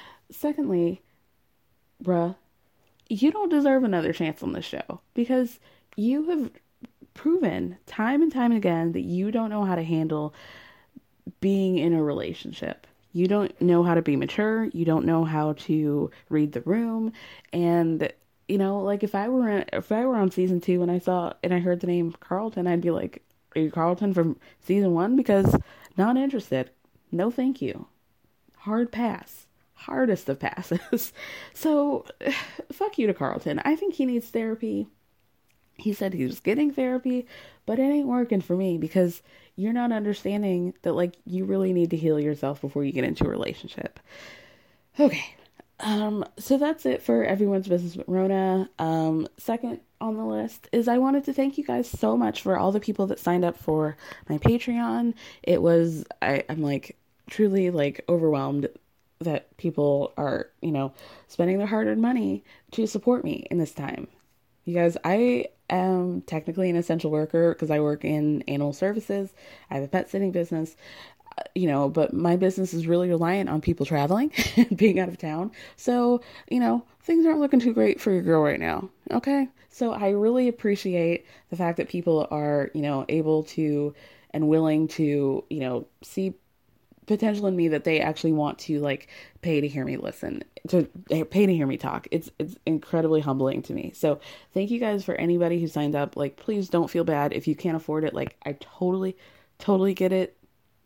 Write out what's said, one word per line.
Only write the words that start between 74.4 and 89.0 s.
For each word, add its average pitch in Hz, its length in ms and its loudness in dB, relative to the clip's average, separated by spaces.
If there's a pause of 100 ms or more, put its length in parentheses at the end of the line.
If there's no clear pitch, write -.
<laughs> - 120 -2
and 233 200 4
being 190 220 4
out 180 100 -2
of 175 100 -10
town. 165 340 -6 (240)
So, 247 440 2 (280)
you 247 120 0
know, 240 240 0 (180)
things 330 220 4
aren't 320 160 4
looking 277 200 4
too 240 120 2
great 220 280 2
for 214 100 0
your 180 120 2
girl 165 200 4
right 147 180 2
now, 82 300 -4 (200)
okay? 269 380 0 (220)
So 233 220 -2
I 202 180 0
really 233 380 4
appreciate 185 760 0 (260)
the 170 60 -8
fact 170 220 0
that - 100 -4
people 165 420 0
are, 147 440 0
you 156 80 -2
know, 143 260 -2
able 156 360 2
to 147 500 -2 (360)
and 151 180 0
willing 156 400 2
to, 143 600 0
you 156 120 -6
know, 123 260 -4 (160)
see 190 320 -6 (720)
potential 208 420 0
in 185 80 0
me 170 100 2
that 151 160 0
they 160 180 2
actually 160 320 0
want 151 280 0
to, 151 180 -2
like, 143 300 -2 (320)